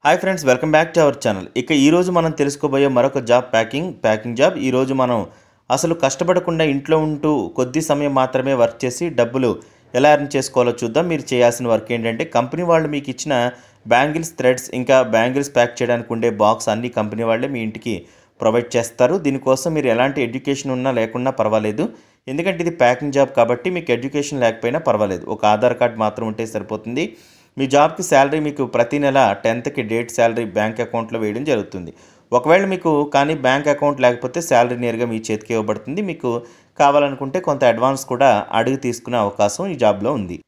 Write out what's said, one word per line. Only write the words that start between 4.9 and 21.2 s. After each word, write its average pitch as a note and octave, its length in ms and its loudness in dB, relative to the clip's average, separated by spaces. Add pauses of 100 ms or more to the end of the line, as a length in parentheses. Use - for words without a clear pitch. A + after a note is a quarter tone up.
మనం B2 180 0 (520)
అసలు E3 240 0 (100)
కష్టపడకుండా F3 680 0
ఇంట్లో C#3 320 0
ఉంటూ D3+ 260 -2 (280)
కొద్ది B2+ 300 -2
సమయం C#3+ 320 0
మాత్రమే C3 420 0
వర్క్ - 220 -2
చేసి B2+ 200 -4 (140)
డబ్బులు B2 320 0 (480)
ఎలా C#3+ 160 6
ఎర్న్ C#3+ 200 -2
చేసుకోవాలో B2 460 0
చూద్దాం. A#2+ 320 -2
మీరు C#3+ 200 -4
చేయాల్సిన A#2+ 400 2
వర్క్ A2 240 -2
ఏంటంటే, A2+ 280 -4 (120)
కంపెనీ B2 340 -2
వాళ్ళు E3 240 2
మీకు C#3 180 -6
ఇచ్చిన C#3 220 -4 (580)
బ్యాంగిల్స్ D3+ 480 0
థ్రెడ్స్, B2+ 260 0 (120)
ఇంకా B2+ 180 2 (180)
బ్యాంగిల్స్ B2+ 440 0
ప్యాక్ A#2+ 220 0
చేయడానికి A#2 360 -2
ఉండే A#2 140 0 (120)
బాక్స్ A2+ 300 2
అన్ని A#2 240 -4
కంపెనీ G#2+ 340 -4
వాళ్ళే B2 260 -2
మీ A#2 100 -4
ఇంటికి A2 280 -8 (460)
ప్రొవైడ్ A#2 360 2
చేస్తారు. C3 400 0 (100)
దీనికోసం C3+ 500 0
మీరు C3+ 180 0
ఎలాంటి C#3 340 0
ఎడ్యుకేషన్ C3 480 -4
ఉన్నా B2+ 240 -2
లేకున్నా B2 320 -2 (100)